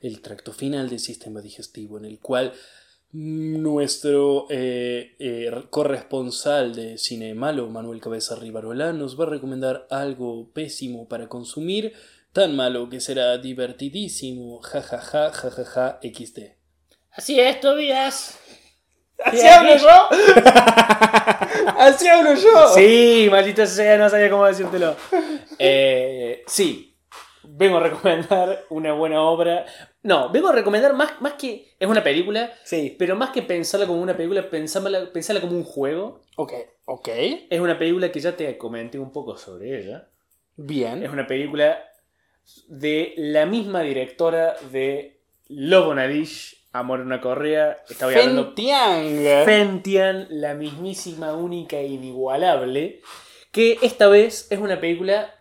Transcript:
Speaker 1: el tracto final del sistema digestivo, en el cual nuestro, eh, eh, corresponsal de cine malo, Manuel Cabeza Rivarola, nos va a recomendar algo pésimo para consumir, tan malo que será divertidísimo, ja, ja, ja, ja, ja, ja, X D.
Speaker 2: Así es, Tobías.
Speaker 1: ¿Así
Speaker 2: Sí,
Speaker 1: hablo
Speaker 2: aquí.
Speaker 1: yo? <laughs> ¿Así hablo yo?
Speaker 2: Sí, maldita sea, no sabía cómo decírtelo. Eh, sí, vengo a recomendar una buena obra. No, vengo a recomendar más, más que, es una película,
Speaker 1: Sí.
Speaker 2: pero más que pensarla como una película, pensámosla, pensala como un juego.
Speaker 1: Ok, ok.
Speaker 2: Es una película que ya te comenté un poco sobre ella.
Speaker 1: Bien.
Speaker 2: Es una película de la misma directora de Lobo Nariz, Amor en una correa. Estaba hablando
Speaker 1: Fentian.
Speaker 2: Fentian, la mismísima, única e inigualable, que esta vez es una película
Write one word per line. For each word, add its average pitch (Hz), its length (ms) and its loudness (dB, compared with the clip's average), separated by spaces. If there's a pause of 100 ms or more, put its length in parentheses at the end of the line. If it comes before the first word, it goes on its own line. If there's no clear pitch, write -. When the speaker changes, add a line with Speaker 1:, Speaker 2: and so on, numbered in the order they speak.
Speaker 1:
el 113 200 -14
tracto - 320 -20
final 135 380 -8
del 120 80 -12
sistema 110 420 -16
digestivo, 107 560 -20
en 107 100 -18
el 107 120 -20
cual 127 360 -4 (580)
nuestro, 151 1400 -4
eh, 123 720 -8
eh, 117 280 -8 (220)
corresponsal 135 1040 -4
de 113 240 -14
cine 110 360 -10
malo, 127 340 -8
Manuel 113 320 -14
Cabeza 113 340 -10
Rivarola, 113 580 -10
nos 139 240 -10
va 160 100 -4
a - 40 -8
recomendar 131 600 -8
algo 127 600 -10
pésimo 127 540 -14
para 117 220 -14
consumir, 170 640 -10 (400)
tan 175 240 -2
malo 127 320 -4
que 127 100 -16
será 127 400 -4
divertidísimo, 127 1200 -12
ja, - 240 -10
ja, 123 160 -12
ja, 151 320 -4
ja, 131 220 -10
ja, 123 120 -10
ja, 127 380 -6
X 117 320 -16
D. 107 220 -20 (560)
Speaker 2:
Así - 260 -4
es, 247 220 2
Tobías. 277 760 -2 (880)
Speaker 1:
¿Así - 140 0
Speaker 2:
Sí, 240 80 8
Speaker 1:
hablo 330 280 12
Speaker 2:
aquí. 277 100 6
Speaker 1:
yo? 302 40 10
<laughs> 233 1900 6
¿Así 277 300 6
hablo 330 260 6
yo? 370 400 8
Speaker 2:
Sí, 226 560 8
maldita 196 360 2
sea, 208 300 4
no 208 140 4
sabía 208 200 4
cómo 202 160 4
decírtelo. 180 500 -2 (640)
Eh, 131 880 0
sí, - 480 -6 (480)
vengo 175 320 0
a 165 40 2
recomendar 180 920 -2
una 156 240 -6
buena 156 280 -2
obra. 170 420 0 (380)
No, 156 280 0
vengo 302 180 0
a 330 40 2
recomendar 226 420 0
más, 294 260 -4
más 285 140 -6
que, - 440 -12
es 185 100 -4
una 214 140 2
película, 202 500 -4 (120)
Speaker 1:
Sí. 147 340 -8
Speaker 2:
pero 185 160 -2
más 254 160 -6
que 247 120 -6
pensarla 190 440 -4
como 175 160 -4
una 185 140 -6
película, 185 340 -6
pensámosla, 185 640 -8
pensala 185 280 -6
como 175 160 -6
un 170 80 -6
juego. 156 580 -8 (140)
Speaker 1:
Ok, 156 160 -8 (340)
ok. 131 220 -14 (400)
Speaker 2:
Es 170 120 -4
una 170 180 -2
película 170 320 -2
que 156 80 -10
ya 165 160 -6
te 143 240 -10
comenté 117 400 -14
un 135 140 -14
poco 123 260 -12
sobre 104 440 -14
ella. - 260 -18 (480)
Speaker 1:
Bien. 139 480 -8
Speaker 2:
Es 131 60 -10
una 139 180 -10
película 147 500 -2 (880)
de 151 520 -6
la 151 280 -2
misma 196 360 -6
directora 160 760 -4 (160)
de 139 480 -8 (260)
Lobo 156 480 0
Nariz, 143 600 -6 (180)
Amor 127 260 -6
en 127 80 -12
una 127 120 -6
correa. 151 640 -2
Estaba 131 260 -4
hablando 247 420 2
Speaker 1:
Fentian. 156 920 0
Speaker 2:
Fentian, 190 840 0
la 147 240 -6
mismísima, 156 800 -12
única 170 420 -10
e 143 100 -8
inigualable, 131 1160 -4 (480)
que 226 320 2
esta 214 260 4
vez 208 420 4
es 202 80 -4
una 190 220 -6
película 185 600 -4